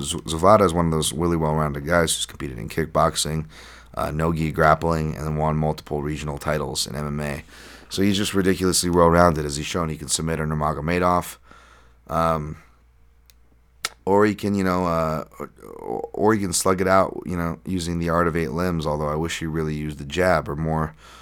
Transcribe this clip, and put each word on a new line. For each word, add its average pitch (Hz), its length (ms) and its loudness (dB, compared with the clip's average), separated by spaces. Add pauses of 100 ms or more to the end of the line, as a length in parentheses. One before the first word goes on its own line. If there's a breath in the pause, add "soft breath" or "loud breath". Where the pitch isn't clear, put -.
Z-, 76 160 -6
Zavada 92 440 6
is 87 120 4
one 85 120 2
of 82 40 2
those 80 220 0
really 85 240 0
well-rounded 76 500 -2
guys 82 260 2
who's - 140 -6
competed 67 320 -10
in 57 100 -10
kickboxing, 78 800 0 (480 loud breath)
uh, 76 160 -4
no-gi 80 400 0
grappling, 78 680 2
and 76 220 -4
won 78 180 0
multiple 76 460 -2
regional 73 360 -6
titles 71 500 -4
in 62 80 -12
M 76 100 -6
M 73 140 -4
A. 73 240 -6 (440 loud breath)
So - 140 -2
he's 101 140 4
just 98 180 -2
ridiculously 90 560 2
well-rounded, 85 540 6
as 71 120 -4
he's 76 100 -6
shown. 82 240 -4
He 78 60 -6
can 76 120 -10
submit 80 320 -2
a - 20 -4
Nurmagomedov, 78 960 0 (720 soft breath)
um, 80 480 -2 (1500 soft breath)
or 101 220 4
he 104 80 2
can, 101 220 -2
you 98 80 0
know, 90 220 0
uh, 80 380 0 (540)
or, 50 340 -8
or 107 220 2
he 101 60 0
can 95 120 -4
slug 95 280 2
it 92 80 0
out, 92 360 2
you 90 120 -6
know, 85 280 -4
using 85 360 -4
the 85 80 0
art 85 180 2
of 80 100 0
eight 80 140 -2
limbs. 85 360 -2
Although 76 220 -2
I 76 60 -2
wish 80 240 -4
he 85 80 -6
really 78 300 -4
used 76 220 -6
the 71 60 -12
jab 82 440 0
or 71 80 -6
more, 78 400 -2 (240 loud breath)